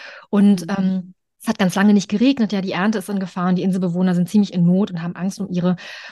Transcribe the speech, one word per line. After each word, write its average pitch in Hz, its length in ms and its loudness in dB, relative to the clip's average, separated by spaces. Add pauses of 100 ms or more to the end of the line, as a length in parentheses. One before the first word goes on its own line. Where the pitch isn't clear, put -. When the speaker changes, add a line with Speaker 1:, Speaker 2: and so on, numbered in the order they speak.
(300)
Speaker 1:
Und, 202 380 4
Speaker 2:
Mhm. 196 100 -4
Speaker 1:
ähm, 185 360 -2 (280)
es - 60 -6
hat 220 100 -2
ganz 185 160 2
lange 208 200 4
nicht 196 160 0
geregnet, 233 420 0
ja, 196 80 -2
die 185 120 -4
Ernte 214 260 0
ist 185 100 -8
in 202 100 -4
Gefahr 185 300 -4
und 185 80 2
die 180 60 -2
Inselbewohner 185 520 0
sind 175 140 0
ziemlich 208 240 2
in 170 140 2
Not 190 240 2
und 170 120 -8
haben 175 140 -8
Angst 190 240 -6
um 190 80 -8
ihre, 175 280 0 (360)